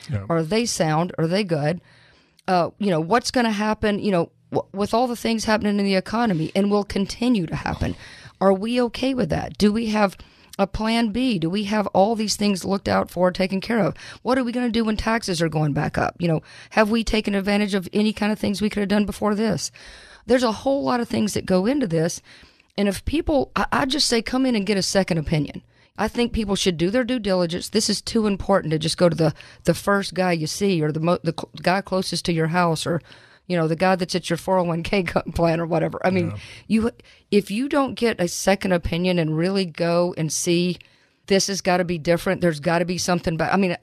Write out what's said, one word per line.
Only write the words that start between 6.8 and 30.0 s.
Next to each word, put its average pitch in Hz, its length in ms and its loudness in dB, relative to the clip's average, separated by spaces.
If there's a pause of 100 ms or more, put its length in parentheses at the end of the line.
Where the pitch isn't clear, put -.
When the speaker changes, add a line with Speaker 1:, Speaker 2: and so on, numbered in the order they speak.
Speaker 2:
continue 208 640 0
to 156 80 -6
happen? - 400 -4 (460)
Are 190 120 6
we 226 280 0
okay 254 320 -2
with 220 160 -2
that? - 280 -4
Do 208 140 4
we 226 160 -2
have 214 300 0 (420)
a 196 80 2
plan 226 440 0
B? 233 280 0
Do 160 100 -2
we 208 140 -2
have 202 240 0
all 208 280 4
these 208 200 -2
things 202 300 0
looked 196 240 -2
out 196 200 0
for, 180 220 2
taken 190 300 -2
care 233 180 -2
of? 180 160 0 (280)
What 247 140 2
are 262 60 2
we 240 80 -2
gonna 247 180 -2
do 226 140 2
when 220 140 0
taxes 220 440 -2
are 165 80 2
going 156 240 0
back 156 240 -2
up? - 220 0
You 170 80 0
know, 156 140 0 (300)
have 220 200 4
we 226 140 2
taken 214 280 0
advantage 202 400 0
of 190 200 -2
any 214 180 2
kind 208 200 -2
of 214 80 -2
things 202 220 -2
we 208 80 0
could 208 120 -2
have 196 80 -2
done 208 160 2
before 208 300 -2
this? 202 360 -2 (540)
There's 247 180 4
a 233 80 2
whole 269 320 -2
lot 254 160 0
of 240 80 -4
things 220 260 0
that - 120 -4
go 185 200 2
into 262 220 0
this. 165 340 -2 (560)
And 202 100 2
if 196 180 -4
people, 294 500 0
I, 202 160 0
I 247 140 2
just 269 220 0
say, 233 140 2
come 254 240 0
in 247 100 2
and 202 100 0
get 202 120 0
a 185 40 0
second 185 360 2
opinion. 151 440 -2 (360)
I 208 100 0
think 233 240 0
people 202 240 0
should 180 220 0
do 170 120 2
their 254 140 2
due 247 160 -2
diligence. 180 500 -2
This 214 200 2
is 196 120 -2
too 220 240 0
important 196 460 0
to 156 80 0
just 160 180 -2
go 180 120 6
to 165 60 2
the, 156 180 2 (320)
the 170 80 4
first 196 400 0